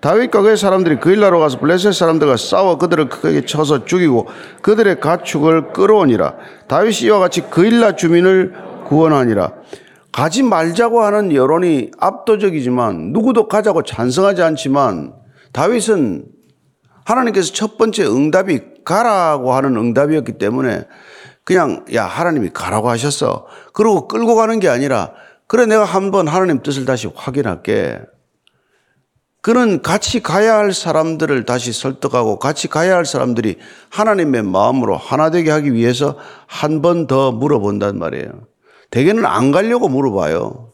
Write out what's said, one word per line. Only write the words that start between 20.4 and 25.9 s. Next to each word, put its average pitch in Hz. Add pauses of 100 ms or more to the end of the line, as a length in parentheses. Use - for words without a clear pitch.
그냥 170
"야, 110
하나님이 131
가라고 -
하셨어." 120 (260)
그러고 208
끌고 226
가는 220
게 185
아니라 123 (340)
"그래, 240
내가 214
한번 190